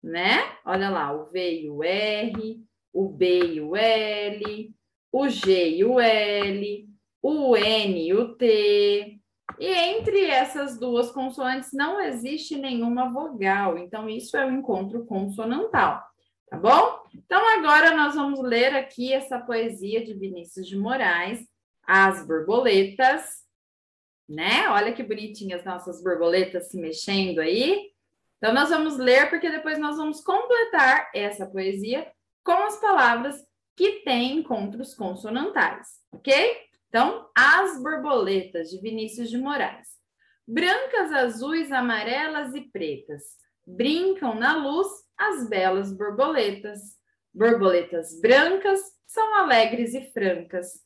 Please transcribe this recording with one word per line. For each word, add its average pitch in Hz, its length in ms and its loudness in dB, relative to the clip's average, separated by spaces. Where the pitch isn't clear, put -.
né? 196 600 -2
Olha 190 240 -2
lá, 151 240 -2
o 151 180 -8
V 170 320 -4
e 147 80 -10
o 147 140 -6
R, 214 800 -4
o 190 160 -2
B 175 460 2
e 151 60 -4
o 156 160 -6
L, 214 960 -2
o 269 160 0
G 185 480 2
e 190 80 4
o 247 160 4
L, 208 880 0
o 269 340 2
N 202 520 0
e 185 60 2
o 233 200 0
T. 208 840 2
E - 80 -6
entre 381 580 2
essas 277 540 0
duas 240 340 0
consoantes 262 600 -6
não 311 280 -2
existe 285 560 -6
nenhuma 247 560 -2
vogal. 202 640 -2
Então, 214 320 -10
isso 233 280 -8
é 269 100 0
o 262 40 -2
encontro 226 540 -4
consonantal, 220 1000 -2
tá - 80 -10
bom? 233 460 4
Então, 403 320 2
agora 311 360 6
nós 294 200 2
vamos 277 260 -2
ler 254 340 2
aqui 262 380 -2
essa 269 260 -2
poesia 226 640 -4
de 220 120 -12
Vinícius 185 520 -12
de 190 100 -10
Moraes, 202 680 -2
As 190 400 4
Borboletas, 202 1160 2
né? 208 420 0
Olha 214 220 2
que 247 100 -8
bonitinhas 208 580 -8
as 185 60 -14
nossas 175 360 -10
borboletas 180 680 0
se 185 100 -10
mexendo 170 600 -2
aí. 262 500 0
Então, 220 160 0
nós 302 160 2
vamos 311 260 0
ler, 254 320 6
porque 330 220 -2
depois 311 280 -4
nós 302 180 -4
vamos 311 260 -6
completar 403 920 2
essa 208 320 -6
poesia 196 640 -4
com 370 220 2
as 415 160 -6
palavras 262 560 2
que 403 280 0
têm 262 340 -2
encontros 220 560 -6
consonantais, 220 920 -4
ok? - 220 -2
Então, 269 460 0
As 294 480 4
Borboletas, 196 880 -2
de 185 100 -14
Vinícius 220 500 -8
de 240 80 -4
Moraes. 269 500 -6
Brancas, 359 680 0
azuis, 277 600 -2
amarelas 254 840 -2
e 285 80 -10
pretas, 147 600 -10
brincam 285 680 -2
na 262 220 0
luz 302 320 -2
as 330 320 -4
belas 196 440 0
borboletas. 208 1080 -4
Borboletas 180 880 2
brancas 370 600 4
são 440 300 -2
alegres 240 580 2
e 262 80 -6
francas. 180 720 -4